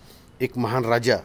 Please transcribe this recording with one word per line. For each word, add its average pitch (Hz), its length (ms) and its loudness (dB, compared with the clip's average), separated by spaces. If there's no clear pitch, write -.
एक 127 160 -4
महान 120 280 -2
राजा 117 400 2